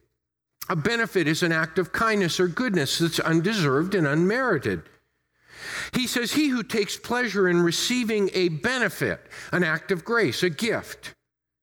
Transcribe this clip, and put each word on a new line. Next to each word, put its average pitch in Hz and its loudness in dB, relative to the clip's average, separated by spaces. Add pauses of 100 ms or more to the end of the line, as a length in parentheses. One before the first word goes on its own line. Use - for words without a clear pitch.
(680)
A 185 -2
benefit 196 0
is 151 2
an 175 2
act 160 0
of 180 -2
kindness 208 2
or 185 4
goodness 180 0
that's 165 0
undeserved 165 2
and 170 2
unmerited. 160 0 (1040)
He 247 -2
says, 240 -2
"He 302 2
who 247 0
takes - -2
pleasure 208 0
in 175 4
receiving 208 0
a 185 2
benefit, 165 -2 (240)
an 175 2
act 156 -2
of 180 -2
grace, 226 0
a 180 2
gift, - -6 (480)